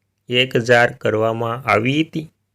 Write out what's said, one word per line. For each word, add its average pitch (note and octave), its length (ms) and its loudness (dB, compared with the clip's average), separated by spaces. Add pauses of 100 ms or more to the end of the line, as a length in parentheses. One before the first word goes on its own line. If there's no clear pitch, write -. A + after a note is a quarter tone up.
(300)
એક B2+ 260 0
હજાર A#2+ 360 4
કરવામાં A2+ 720 -2
આવી A#2+ 400 0
હતી D#3 280 -10 (240)